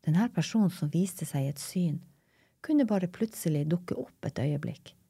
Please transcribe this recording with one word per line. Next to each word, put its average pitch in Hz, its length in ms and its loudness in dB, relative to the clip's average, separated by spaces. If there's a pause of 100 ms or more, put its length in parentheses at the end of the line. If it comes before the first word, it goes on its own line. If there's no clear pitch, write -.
Denne 175 220 4 (100)
personen 185 380 2
som 147 180 -2
viste 175 320 0
seg 139 220 -2
i 139 80 -2
et - 80 -10
syn, 170 400 -2 (640)
kunne 294 240 4
bare 190 200 2
plutselig 165 640 -2
dukke 175 240 -2
opp - 320 -8
et - 160 -4
øyeblikk - 480 -4 (180)